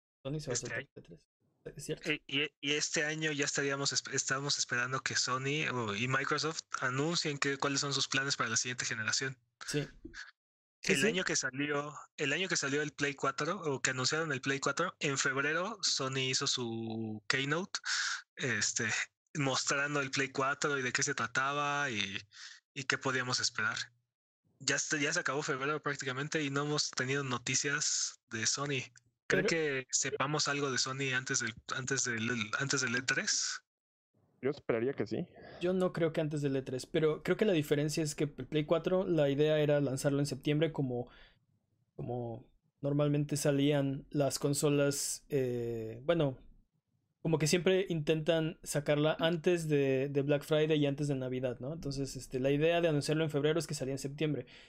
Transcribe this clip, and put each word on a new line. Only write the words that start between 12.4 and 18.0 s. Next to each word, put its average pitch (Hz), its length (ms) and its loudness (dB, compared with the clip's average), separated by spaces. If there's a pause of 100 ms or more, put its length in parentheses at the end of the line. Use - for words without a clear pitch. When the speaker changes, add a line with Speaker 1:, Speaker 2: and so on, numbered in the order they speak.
Speaker 2:
que 170 80 0
salió 147 280 0
el 151 80 -4
Play 143 240 -2
cuatro, 151 480 -2
o 139 180 -2
que 135 80 2
anunciaron 147 420 0
el 127 100 -2
Play 139 180 0
cuatro, 160 400 -2
en 139 180 0
febrero 160 640 0
Sony 131 480 0
hizo 131 160 0
su 113 840 -4
keynote, 147 520 -2 (560)